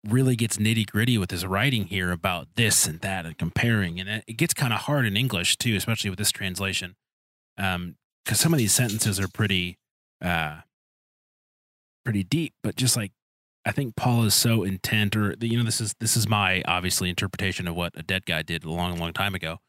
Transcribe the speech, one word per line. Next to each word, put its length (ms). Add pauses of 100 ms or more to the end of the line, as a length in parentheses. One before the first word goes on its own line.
really 300
gets 220
nitty 300
gritty 300
with 140
his 140
writing 400
here 260
about 440
this 320
and 140
that 240
and 120
comparing. 640
And 100
it, 180
it 60
gets 200
kinda 240
hard 280
in 100
English 420
too, 180
especially 340
with 80
this 140
translation. 640 (640)
Um, 400 (280)
'cause 140
some 120
of 60
these 160
sentences 460
are 80
pretty, 500 (460)
uh, 380 (1400)
pretty 200
deep, 400
but 120
just, 220
like, 140 (520)
I 80
think 240
Paul 280
is 100
so 300
intent, 520
or, 240
you 200
know, 40
this 160
is, 200
this 180
is 100
my, 380
obviously, 440
interpretation 580
of 80
what 200
a 60
dead 240
guy 160
did 220
a 80
long, 260
long 160
time 220
ago. 340